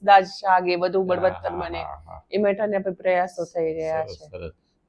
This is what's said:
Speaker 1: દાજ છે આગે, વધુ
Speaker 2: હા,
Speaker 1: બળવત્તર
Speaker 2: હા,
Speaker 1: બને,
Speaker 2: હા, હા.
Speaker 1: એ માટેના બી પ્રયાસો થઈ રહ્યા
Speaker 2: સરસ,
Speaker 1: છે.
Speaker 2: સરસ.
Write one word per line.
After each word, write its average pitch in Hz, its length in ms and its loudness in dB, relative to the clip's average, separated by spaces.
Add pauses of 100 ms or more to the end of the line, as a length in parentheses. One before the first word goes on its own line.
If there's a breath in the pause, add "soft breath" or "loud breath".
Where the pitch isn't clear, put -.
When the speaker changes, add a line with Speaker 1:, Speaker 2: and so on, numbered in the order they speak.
Speaker 1:
દાજ 196 220 8
છે 190 220 -8
આગે, 185 280 4
વધુ 180 240 0
Speaker 2:
હા, 190 60 0
Speaker 1:
બળવત્તર 180 460 -2
Speaker 2:
હા, 170 180 -6
Speaker 1:
બને, 170 120 -8
Speaker 2:
હા, - 240 -12
હા. 82 260 -20
Speaker 1:
એ 165 60 -4
માટેના 208 400 0
બી 190 160 -4
પ્રયાસો 185 520 -2
થઈ 165 280 -4
રહ્યા 160 320 -4
Speaker 2:
સરસ, - 120 -16
Speaker 1:
છે. 151 120 -20
Speaker 2:
સરસ. 90 220 -12 (380)